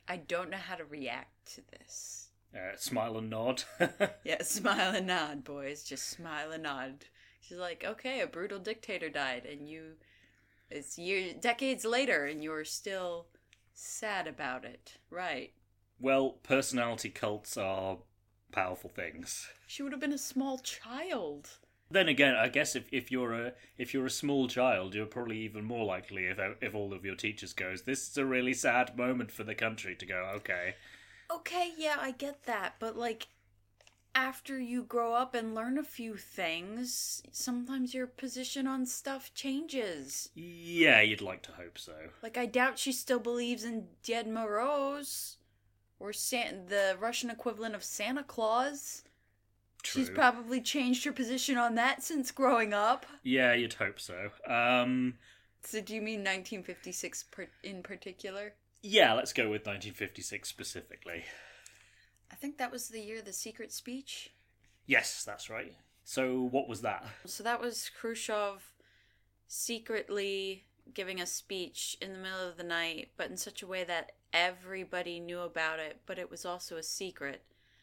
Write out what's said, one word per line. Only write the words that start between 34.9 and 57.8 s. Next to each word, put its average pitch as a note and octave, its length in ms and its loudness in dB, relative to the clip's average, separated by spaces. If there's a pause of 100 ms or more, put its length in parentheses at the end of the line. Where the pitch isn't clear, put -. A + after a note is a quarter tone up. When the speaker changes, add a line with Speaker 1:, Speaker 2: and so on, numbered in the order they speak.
Speaker 1:
up B3+ 220 4
and A3+ 200 -2
learn A#3+ 220 -2
a D4+ 60 0
few A3+ 340 -8
things, F#3+ 1040 -4 (100)
sometimes B3+ 640 -2
your B3+ 140 -2
position B3+ 600 -4
on C4 180 0
stuff C4+ 480 -6
changes. B3+ 1040 -2
Speaker 2:
Yeah, E3+ 640 8
you'd G#2+ 200 6
like F#2+ 220 -4
to - 80 -16
hope F2 260 -14
so. E2 180 -12 (280)
Speaker 1:
Like, A3+ 140 -6
I B3 80 2
doubt B3 340 4
she C4+ 120 2
still B3 280 2
believes A#3+ 440 0
in A3+ 240 -4 (160)
Ded A3+ 240 0
Moroz, C4+ 1120 0 (600)
or G3+ 140 -6
San-, G3 540 0
the G3 320 4
Russian A#3+ 300 0
equivalent A3+ 460 -4
of G3 80 -8
Santa B3+ 400 -2
Claus. B3+ 800 0 (840)
She's C4 220 2
Speaker 2:
True. F#3+ 80 -6
Speaker 1:
probably B3 460 6
changed B3+ 440 2
her D4 60 2
position B3+ 460 0
on A#3 180 4
that B3+ 280 4
since C#4+ 280 0
growing A#3 420 6
up. A3 320 4 (180)
Speaker 2:
Yeah, B2+ 300 8
you'd A#2+ 200 4
hope - 260 -2
so. F#2+ 300 -8 (200)
Um, B2 680 6 (480)
Speaker 1:
So G#3+ 180 -4
do G#3+ 140 -8
you A3 60 -2
mean G#3+ 220 -4
nineteen F#3+ 400 -2
fifty-six - 600 -8
per-, - 260 -12 (140)
in F#3+ 200 -8